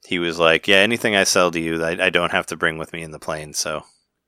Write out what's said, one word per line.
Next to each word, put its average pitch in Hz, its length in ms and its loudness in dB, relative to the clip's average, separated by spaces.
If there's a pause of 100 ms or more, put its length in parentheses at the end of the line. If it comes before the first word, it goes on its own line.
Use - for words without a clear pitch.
he 92 120 -4
was 85 200 -2
like, 82 300 4
"Yeah, 98 100 6
anything 110 380 2
I 95 80 4
sell 90 260 4
to 82 100 -2
you, 82 220 -2
I, 90 240 -2
I 90 40 2
don't 87 220 0
have 90 140 -2
to 82 100 -10
bring 80 200 -2
with 80 160 -10
me 85 100 -10
in 78 100 -14
the 76 60 -14
plane, 78 360 -10
so 78 300 -6 (440)